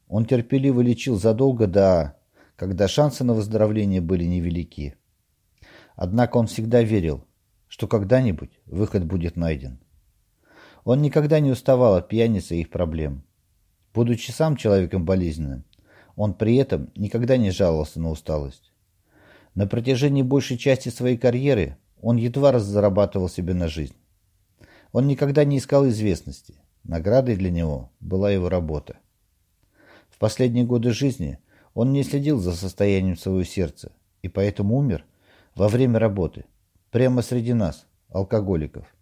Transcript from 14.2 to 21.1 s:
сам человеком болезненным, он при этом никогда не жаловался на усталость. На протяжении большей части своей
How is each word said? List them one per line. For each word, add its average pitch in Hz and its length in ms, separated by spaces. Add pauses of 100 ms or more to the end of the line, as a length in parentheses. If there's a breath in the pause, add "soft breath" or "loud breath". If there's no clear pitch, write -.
сам 156 280
человеком 95 480
болезненным, 80 580 (520 soft breath)
он 104 180
при 113 220
этом 90 400
никогда 120 420
не 104 120
жаловался 80 480
на 82 120
усталость. 76 640 (800 soft breath)
На 98 120
протяжении 131 540
большей 131 380
части 131 320
своей 123 260